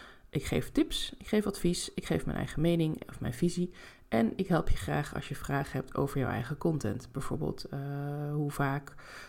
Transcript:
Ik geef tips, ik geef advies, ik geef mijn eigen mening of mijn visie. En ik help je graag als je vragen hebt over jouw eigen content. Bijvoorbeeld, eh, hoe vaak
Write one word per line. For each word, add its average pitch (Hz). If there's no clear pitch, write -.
Ik -
geef -
tips, -
ik -
geef 214
advies, -
ik -
geef 160
mijn -
eigen -
mening 165
of -
mijn -
visie. 180
En 226
ik 190
help 165
je -
graag 147
als -
je 143
vragen 139
hebt -
over 139
jouw 123
eigen 117
content. 143
Bijvoorbeeld, -
eh, -
hoe 147
vaak 143